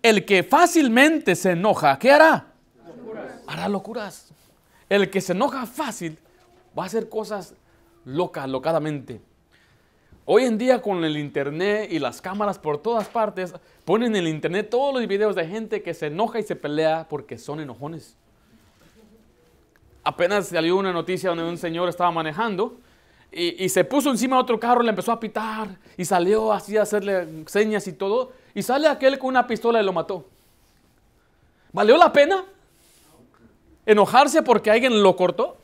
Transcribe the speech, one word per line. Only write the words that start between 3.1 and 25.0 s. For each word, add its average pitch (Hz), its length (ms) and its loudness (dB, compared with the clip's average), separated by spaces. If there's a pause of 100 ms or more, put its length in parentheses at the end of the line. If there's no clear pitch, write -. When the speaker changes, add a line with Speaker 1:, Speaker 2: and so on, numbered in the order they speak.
Speaker 1:
Hará 165 220 -8
locuras". 202 640 -8 (560)
El 196 220 2
que 196 100 -2
se 185 120 -6
enoja 254 340 -2
fácil 175 520 -8 (600)
va - 60 -8
a - 20 -10
hacer 220 220 -6
cosas 208 460 -10 (500)
locas, 143 440 -4
locadamente. 139 720 -4 (1040)
Hoy 220 200 4
en 226 120 0
día 247 240 2
con 185 240 -2
el 156 120 -2
internet 156 720 -4
y 165 80 -4
las 123 220 -4
cámaras 202 380 -4
por 147 200 -4
todas 220 300 -4
partes, 208 440 -4 (320)
ponen 220 300 0
en 180 100 0
el 165 40 0
internet 160 420 -4
todos 269 240 0
los 240 120 -2
videos 202 280 0
de 170 120 -2
gente 214 360 -8
que 170 120 -8
se 160 120 -8
enoja 220 320 -4
y 208 60 -4
se 180 120 -8
pelea 160 520 -2
porque 127 300 -12
son 147 220 -12
enojones. 143 560 -14 (1900)
Apenas 180 440 0
salió 170 280 0
una 190 160 0
noticia 175 380 -4
donde 170 140 -4
un 170 140 -6
señor 170 300 -4
estaba 175 220 0
manejando 180 680 -4 (560)
y, 175 300 -4
y 180 60 0
se 185 120 2
puso 269 280 0
encima 254 260 0
de 254 60 4
otro 233 180 -2
carro, 240 220 2
le 226 80 0
empezó 196 200 -4